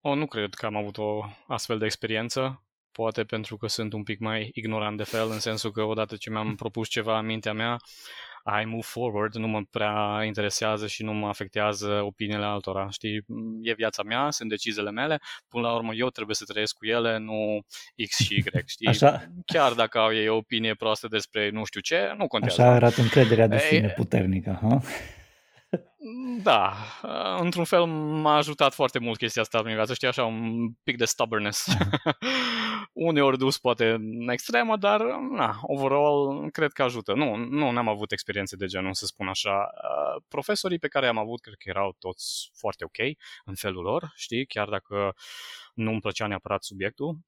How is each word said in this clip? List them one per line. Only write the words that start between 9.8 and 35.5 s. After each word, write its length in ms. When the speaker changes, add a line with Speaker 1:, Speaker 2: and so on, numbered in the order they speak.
Speaker 1:
interesează 600
și 160
nu 100
mă 140
afectează 760
opiniile 420
altora, 440
știi? 360
E 120
viața 300
mea, 280
sunt 180
deciziile 420
mele, 280
până 200
la 60
urmă 200
eu 160
trebuie 260
să 100
trăiesc 320
cu 80
ele, 320
nu 420
X 80
și 160
Y, 100
Speaker 2:
<laughs> 60
Speaker 1:
știi? 220
Speaker 2:
Așa. 360
Speaker 1:
Chiar 280
dacă 260
au 140
ei 140
o 80
opinie 400
proastă 320
despre 420
nu 140
știu 180
ce, 360
nu 100
contează. 340
Speaker 2:
Așa 100
arată 300
încrederea 460
de 80
Speaker 1:
Ei 60
Speaker 2:
sine 280
puternică, 720
ha? 200
Speaker 1:
Da, 300
într-un 240
fel 220
m-a 500
ajutat 380
foarte 260
mult 180
chestia 240
asta 160
în 160
viață, 200
știi, 140
așa, 180
un 460
pic 140
de 80
stubbornness. 640
<laughs> 640
Uneori 440
dus 220
poate 300
în 400
extremă, 480
dar, 240
na, 300